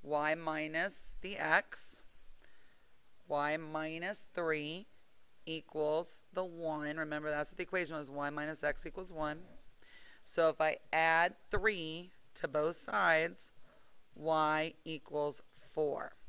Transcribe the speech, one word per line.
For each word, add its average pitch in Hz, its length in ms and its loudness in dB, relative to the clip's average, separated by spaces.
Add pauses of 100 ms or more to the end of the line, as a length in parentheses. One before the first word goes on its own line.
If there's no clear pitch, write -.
Y 147 340 2
minus 160 840 -4
the 190 160 -6
x, - 640 0 (1300)
y 147 300 2
minus 160 760 -4
three 160 540 0 (580)
equals 156 800 -2 (100)
the 185 100 -2
one. 156 540 -4
Remember, 151 320 -2
that's 147 220 -2
what - 60 -12
the 180 60 -4
equation 170 320 -2
was, 147 140 -6
y 143 200 -2
minus 151 340 -4
x 147 220 0
equals 185 260 -8
one. 156 280 -2 (840)
So 165 260 6
if 156 120 2
I 156 160 4 (160)
add 165 420 6 (160)
three 180 600 0 (240)
to - 120 -2
both 151 280 2
sides, 175 760 2 (640)
y 156 580 2 (120)
equals 147 560 -4 (100)
four. - 600 -2 (160)